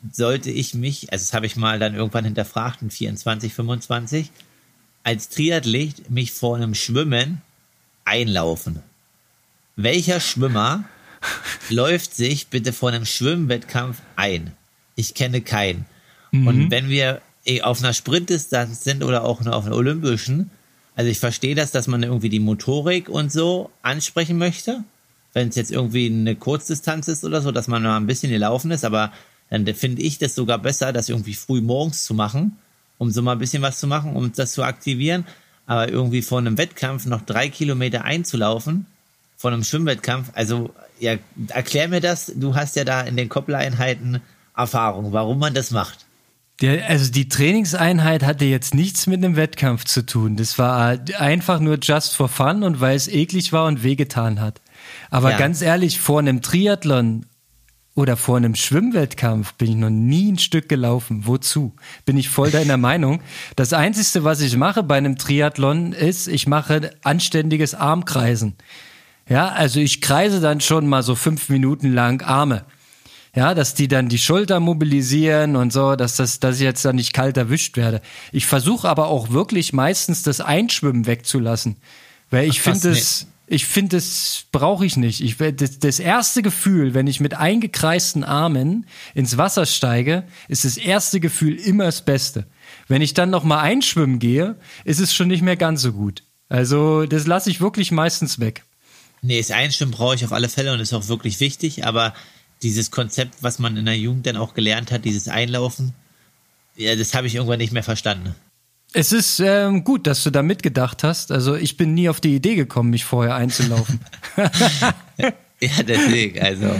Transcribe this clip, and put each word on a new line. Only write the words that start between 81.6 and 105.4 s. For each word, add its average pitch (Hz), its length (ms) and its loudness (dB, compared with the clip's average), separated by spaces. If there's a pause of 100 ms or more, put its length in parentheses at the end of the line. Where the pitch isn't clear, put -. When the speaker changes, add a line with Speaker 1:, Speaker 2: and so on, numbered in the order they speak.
Speaker 2:
Weil 135 180 4
ich 135 120 0
Speaker 1:
Ach, - 20 -2
krass, 180 180 2
Speaker 2:
finde 175 140 4
Speaker 1:
nee. 117 40 2
Speaker 2:
es, - 280 -2 (180)
ich 151 200 0
finde, 190 320 2
das - 540 -4
brauche 180 320 2
ich 175 140 2
nicht. 117 240 2
Ich, 117 160 -2
das, 143 400 0
das 139 220 2
erste 220 420 0
Gefühl, 175 540 2
wenn 135 100 4
ich 139 140 -2
mit 143 160 0
eingekreisten 170 880 0
Armen 156 640 0 (260)
ins 117 240 0
Wasser 175 300 2
steige, 131 560 2 (240)
ist 139 180 -2
das 120 120 0
erste 196 420 0
Gefühl 156 360 0
immer 196 300 2
das 165 180 -2
Beste. 135 440 -2 (400)
Wenn 135 160 4
ich 139 100 -2
dann 180 160 2
noch 180 140 2
mal 156 160 4
einschwimmen 156 580 2
gehe, 131 380 0 (300)
ist 151 140 0
es 190 140 2
schon 175 140 2
nicht 180 160 2
mehr 180 120 4
ganz 160 280 0
so 123 100 0
gut. 101 300 -4 (260)
Also 147 560 2
das 151 220 0
lasse 185 240 2
ich 165 100 -2
wirklich 196 300 0
meistens 160 480 0
weg. 113 240 -2 (580)
Speaker 1:
Nee, 123 180 0
das 110 120 -4
Einschwimmen 135 420 0
brauche 123 220 0
ich 120 100 -4
auf 107 80 -4
alle 120 160 0
Fälle 135 240 -2
und 120 60 -2
ist 110 140 -4
auch 104 160 -4
wirklich 113 300 -4
wichtig, 143 460 -2
aber 113 280 2 (480)
dieses 110 300 0
Konzept, 123 500 -4
was 123 160 -2
man 117 200 -2
in 110 80 -2
der 113 120 0
Jugend 120 300 -2
dann 120 100 -2
auch 110 160 -4
gelernt 110 380 0
hat, 120 140 -2
dieses 104 240 -2
Einlaufen, 123 640 -2 (840)